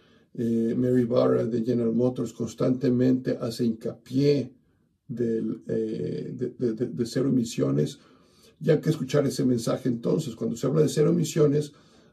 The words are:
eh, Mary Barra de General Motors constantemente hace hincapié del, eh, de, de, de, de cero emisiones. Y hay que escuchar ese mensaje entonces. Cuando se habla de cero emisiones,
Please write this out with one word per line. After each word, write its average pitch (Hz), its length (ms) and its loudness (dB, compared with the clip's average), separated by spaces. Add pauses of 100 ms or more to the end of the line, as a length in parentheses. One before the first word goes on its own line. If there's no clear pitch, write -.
(360)
eh, 117 420 0
Mary 123 280 2
Barra 123 400 2
de 113 180 -2
General 120 280 0
Motors 123 400 0
constantemente 127 1080 0
hace 120 240 -4
hincapié 127 880 0 (540)
del, 113 600 -4
eh, 113 680 -4
de, 120 160 -6
de, 120 220 -2
de, 120 120 -4
de 117 220 -4
cero 139 220 -2
emisiones. 131 720 0 (600)
Y - 100 0
hay 151 120 6
que 160 100 0
escuchar - 340 0
ese 131 200 0
mensaje - 440 0
entonces. - 460 -2
Cuando - 200 -4
se - 120 -2
habla 151 140 4
de 139 80 4
cero 151 200 2
emisiones, 151 640 2 (400)